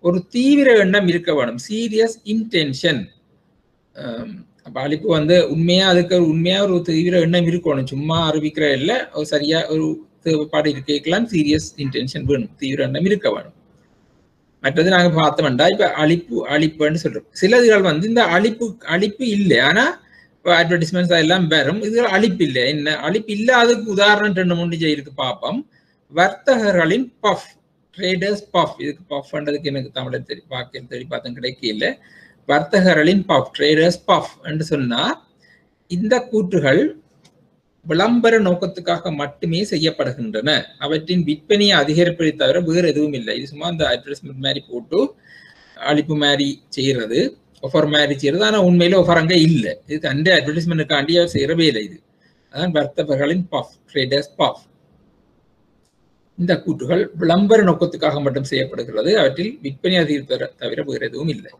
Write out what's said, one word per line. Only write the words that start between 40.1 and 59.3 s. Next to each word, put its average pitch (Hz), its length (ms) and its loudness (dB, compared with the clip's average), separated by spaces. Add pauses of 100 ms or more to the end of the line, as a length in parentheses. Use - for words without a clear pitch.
அவற்றின் 160 460 -2
விற்பனையை 196 540 2
அதிகரிப்பதை 156 580 2
தவிர 175 240 2
வேறு 170 280 0
எதுவும் 151 240 0
இல்லை. 110 240 -6
இது 131 100 -10
சும்மா 151 200 -12
அந்த 165 180 -2
advertisement 139 520 -6
மாதிரி 135 320 -4
போட்டு 160 460 -2 (600)
அழிப்பு 151 400 -2
மாதிரி 143 520 0
செய்யறது, 131 680 -2 (260)
offer 151 280 0
மாதிரி 147 220 2
செய்யறது. 143 320 0
ஆனா 214 200 2
உண்மையில 175 380 4
offer 170 140 4
அங்க 165 180 2
இல்ல. 156 520 2
இது 147 120 -6
தன்னுடைய 156 400 2
அட்வர்டைஸ்மெண்ட்டுக்காண்டி 156 800 -2
அவர் 175 160 2
செய்யறவே 147 280 -2
இல்லை. 123 240 2
இது 92 160 -16 (520)
அதான் 170 180 -4
வர்த்தகர்களின் 147 800 -2
puff, - 220 -6 (200)
traders 135 440 -4
puff. - 340 -4 (1700)
இந்த 175 280 0
கூற்றுகள் 165 480 -2
விளம்பர 196 480 4
நோக்கத்துக்காக 156 580 0
மட்டும் 135 240 -2
செய்யப்படுகிறது. 131 760 -2
அவற்றில் 185 440 -2